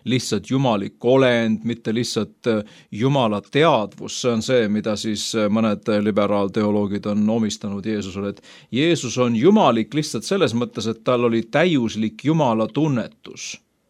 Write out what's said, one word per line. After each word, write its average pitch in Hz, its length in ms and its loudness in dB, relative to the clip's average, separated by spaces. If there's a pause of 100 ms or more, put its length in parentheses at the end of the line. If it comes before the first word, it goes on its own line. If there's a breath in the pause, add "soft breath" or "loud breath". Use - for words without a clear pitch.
lihtsalt 113 440 -2
jumalik 120 560 -2
olend, 120 580 4
mitte 117 300 -4
lihtsalt, 113 540 -4
äh, 107 160 0 (280 soft breath)
Jumala 113 500 0
teadvus, 131 800 0
see 123 100 0
on 113 100 0
see, 120 260 2
mida 107 280 -2
siis, 107 400 -6
äh, 107 120 2
mõned 107 400 0 (160)
liberaalteoloogid 101 1000 0
on 104 240 0
omistanud 101 560 -4
Jeesusele, 101 440 -6
et 101 120 -12 (300 soft breath)
Jeesus 135 460 0
on 120 180 2
jumalik 131 580 4
lihtsalt 147 300 -4
selles 170 300 0
mõttes, 113 360 -4
et 110 140 -6
tal 123 200 2
oli 113 180 2
täiuslik 117 840 0
Jumala 123 420 2
tunnetus. - 920 -4 (280)